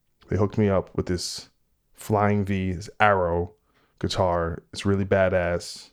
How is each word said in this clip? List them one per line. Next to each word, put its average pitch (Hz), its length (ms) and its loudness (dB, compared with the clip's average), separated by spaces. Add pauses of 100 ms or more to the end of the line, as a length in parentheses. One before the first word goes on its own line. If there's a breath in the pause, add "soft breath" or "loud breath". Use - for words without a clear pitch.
(300)
They - 80 -2
hooked 101 220 0
me 104 100 4
up 92 260 0
with - 120 -2
this - 420 -6 (480)
Flying 104 460 0
V, 92 300 -2
this 82 160 -10 (100)
Arrow 87 540 2 (460)
guitar. 87 640 -2 (120)
It's - 120 -8
really 98 200 2
badass. 92 880 0